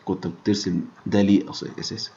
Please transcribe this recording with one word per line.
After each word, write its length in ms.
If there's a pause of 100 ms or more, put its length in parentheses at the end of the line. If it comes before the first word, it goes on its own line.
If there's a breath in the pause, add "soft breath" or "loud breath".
كنت 220
بترسم 540 (240)
ده 160
ليه 280
أص-، 300
أساسًا. 380